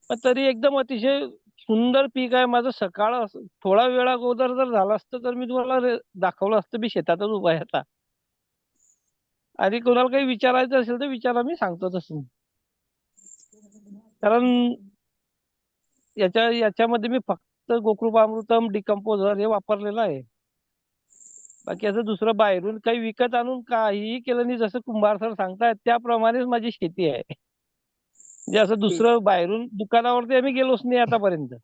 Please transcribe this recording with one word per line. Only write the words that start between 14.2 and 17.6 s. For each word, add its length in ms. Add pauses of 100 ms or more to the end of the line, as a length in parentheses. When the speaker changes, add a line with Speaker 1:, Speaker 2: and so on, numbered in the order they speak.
Speaker 1:
कारण 240 (1700)
याच्या-, 360
याच्यामध्ये 580
मी 80 (100)
फक्त 440 (100)